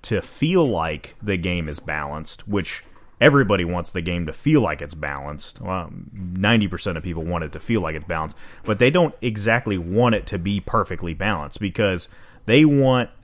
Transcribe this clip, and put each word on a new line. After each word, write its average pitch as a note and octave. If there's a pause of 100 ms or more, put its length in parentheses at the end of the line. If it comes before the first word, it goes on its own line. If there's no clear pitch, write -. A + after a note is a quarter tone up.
to G2+
feel D#3+
like D#2+
the G2+
game F2
is D2
balanced, D2+
which G2+ (360)
everybody A#2
wants F2
the F2
game F2
to D#2
feel D3
like D2+
it's C#2+
balanced. D2
Well, F#2 (220)
ninety G2
percent F2
of D#2
people E2
want E2+
it D2+
to F2
feel A2+
like D#2+
it's D2+
balanced, D#2+ (280)
but G#2
they B2+
don't E3
exactly A2
want G#2+
it G2+
to G2
be F#2+
perfectly F2
balanced E2+
because G2 (360)
they C3+
want C3 (140)